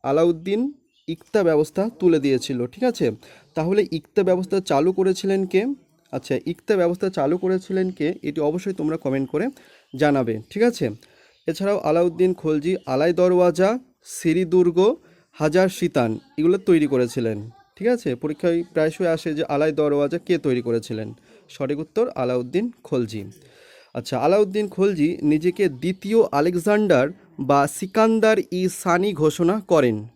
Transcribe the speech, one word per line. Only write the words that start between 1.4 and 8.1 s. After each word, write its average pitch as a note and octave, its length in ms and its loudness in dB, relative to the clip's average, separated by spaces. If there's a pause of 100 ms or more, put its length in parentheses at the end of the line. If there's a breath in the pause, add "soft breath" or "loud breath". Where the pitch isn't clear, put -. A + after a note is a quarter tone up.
ব্যবস্থা D#3+ 400 2 (160)
তুলে E3 200 4
দিয়েছিল, C3+ 480 0
ঠিক G#3 160 -6
আছে? A3+ 240 0 (460 loud breath)
তাহলে F3+ 280 0 (100)
ইক্তা E3 320 -2
ব্যবস্থা F#3 380 0
চালু D#3+ 320 2
করেছিলেন G3 520 0
কে? F#3+ 160 0 (520)
আচ্ছা, C3 220 -4 (100)
ইক্তা E3+ 320 -4
ব্যবস্থা F3+ 320 0
চালু D#3+ 280 0
করেছিলেন F#3 540 -2
কে? D3 160 -4 (140)